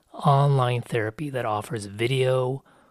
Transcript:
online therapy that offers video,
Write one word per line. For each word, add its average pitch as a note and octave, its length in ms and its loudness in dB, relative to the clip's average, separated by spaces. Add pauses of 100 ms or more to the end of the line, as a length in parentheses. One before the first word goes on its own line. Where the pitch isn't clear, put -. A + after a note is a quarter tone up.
(140)
online C#3 680 2
therapy A#2+ 480 -4
that B2 140 -4
offers G#2+ 400 -4
video, B2+ 800 0 (280)